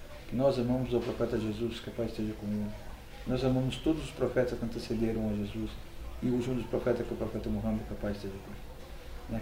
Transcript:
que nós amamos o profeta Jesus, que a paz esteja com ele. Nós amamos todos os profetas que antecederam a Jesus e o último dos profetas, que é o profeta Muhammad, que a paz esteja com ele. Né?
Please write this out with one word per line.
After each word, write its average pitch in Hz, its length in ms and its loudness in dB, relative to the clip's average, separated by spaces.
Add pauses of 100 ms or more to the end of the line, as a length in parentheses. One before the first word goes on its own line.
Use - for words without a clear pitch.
(300)
que 107 60 -4
nós 131 240 6
amamos 123 340 2
o 120 60 6
profeta 117 400 0
Jesus, 110 400 0
que - 100 -8
a - 40 -8
paz 113 180 0
esteja 107 280 -2
com 107 80 -4
ele. 104 180 0 (600)
Nós 127 160 2
amamos 127 340 4
todos 156 260 2
os - 80 -6
profetas 127 460 2
que - 60 -2
antecederam 110 680 0
a 104 40 2
Jesus 104 380 -2 (500)
e 123 60 2
o 127 60 4
último 123 220 2
dos 113 120 0
profetas, 120 380 2
que - 60 -4
é - 20 0
o 104 40 -2
profeta 110 320 -2
Muhammad, 110 380 2
que 107 60 -6
a 98 40 -6
paz 104 180 0
esteja - 180 -6 (120)
com - 60 -10
ele. - 100 -10 (680)
Né? 113 120 -2